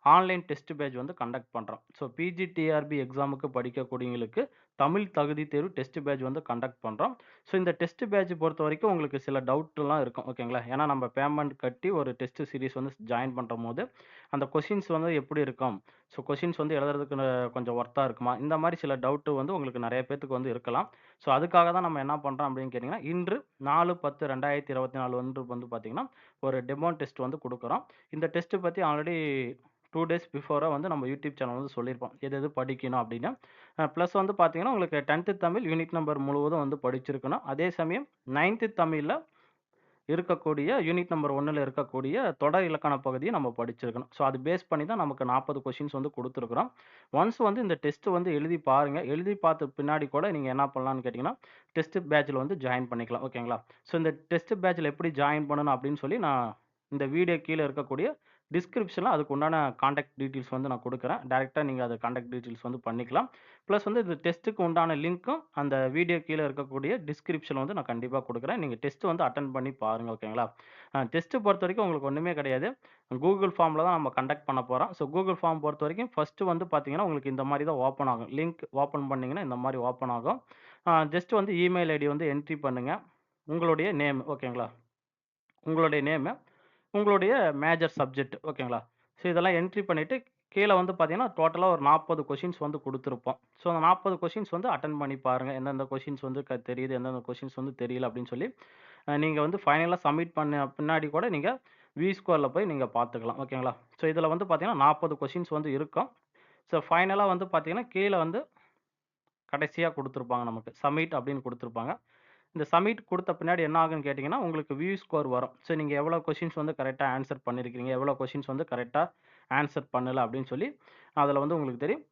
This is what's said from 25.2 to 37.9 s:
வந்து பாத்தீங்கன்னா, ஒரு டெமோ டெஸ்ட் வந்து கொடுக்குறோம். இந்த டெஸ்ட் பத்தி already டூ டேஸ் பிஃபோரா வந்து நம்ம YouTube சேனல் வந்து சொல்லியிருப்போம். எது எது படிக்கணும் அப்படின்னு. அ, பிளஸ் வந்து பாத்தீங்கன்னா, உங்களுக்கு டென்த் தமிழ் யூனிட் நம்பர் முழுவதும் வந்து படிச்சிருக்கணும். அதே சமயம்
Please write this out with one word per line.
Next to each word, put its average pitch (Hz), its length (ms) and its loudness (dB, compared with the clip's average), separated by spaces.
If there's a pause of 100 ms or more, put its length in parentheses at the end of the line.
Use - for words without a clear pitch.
வந்து 120 220 -8
பாத்தீங்கன்னா, 117 360 -6 (380)
ஒரு 131 200 0
டெமோ 143 320 -2
டெஸ்ட் 143 260 -8
வந்து 147 200 -4
கொடுக்குறோம். 123 420 -4 (300)
இந்த 156 140 -2
டெஸ்ட் 170 340 -2
பத்தி 175 220 0
already 156 360 0 (720)
டூ 160 100 0
டேஸ் 170 240 0
பிஃபோரா 143 400 0
வந்து 156 220 0
நம்ம 143 180 -2
YouTube 139 280 -6
சேனல் 123 220 -4
வந்து 139 140 -6
சொல்லியிருப்போம். 123 480 -6
எது 139 160 -4
எது 139 160 -2
படிக்கணும் 131 480 -2
அப்படின்னு. 117 300 -4 (480)
அ, 156 100 2
பிளஸ் 175 280 0
வந்து 196 180 2
பாத்தீங்கன்னா, 175 380 4
உங்களுக்கு 180 300 0
டென்த் 156 360 0
தமிழ் 175 280 0
யூனிட் 160 280 0
நம்பர் 151 260 0
முழுவதும் 143 420 2
வந்து 143 180 -2
படிச்சிருக்கணும். 135 640 -2
அதே 147 280 -2
சமயம் 175 340 -2 (280)